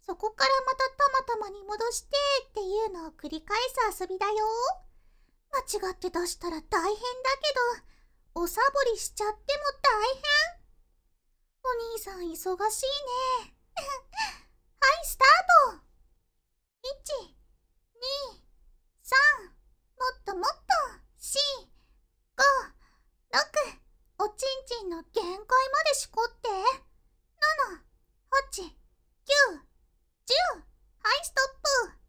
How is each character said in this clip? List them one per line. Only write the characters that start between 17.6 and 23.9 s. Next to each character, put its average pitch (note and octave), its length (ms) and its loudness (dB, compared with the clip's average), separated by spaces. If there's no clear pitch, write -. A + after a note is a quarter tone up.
二、 C5 500 -8
三、 - 140 4
も - 640 -10
っ - 40 -20
と G4 120 -6
も F4+ 60 -4
っ C#5 100 0
と、 D#5+ 220 0
四、 - 200 -4
五、 C5 80 2
六。 - 500 -2